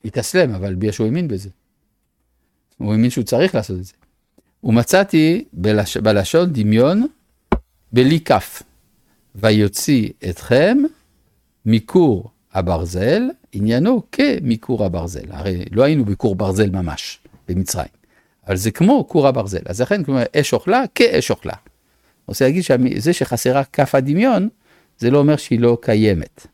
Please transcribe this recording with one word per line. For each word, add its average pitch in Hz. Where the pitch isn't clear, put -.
התאסלם, 123
אבל 95
בגלל 104
שהוא 110
האמין 160
בזה. 98
הוא 104
האמין 113
שהוא 120
צריך 160
לעשות 98
את 90
זה. -
"ומצאתי 165
בלש-, 104
בלשון 110
דמיון 123
בלי 135
כף, -
ויוציא 107
אתכם 156
מכור 110
הברזל", 92
עניינו 123
כמכור 120
הברזל. 87
הרי 90
לא 110
היינו 143
בכור 101
ברזל 98
ממש 90
במצרים, 90
אבל 98
זה 101
כמו 233
כור 139
הברזל. 101
אז 95
לכן, 190
כלומר, 135
אש -
אוכלה 214
כאש -
אוכלה. -
רוצה 113
להגיד 165
שזה 123
שחסרה 127
כף -
הדמיון, 185
זה 117
לא 143
אומר 147
שהיא 120
לא 120
קיימת. 107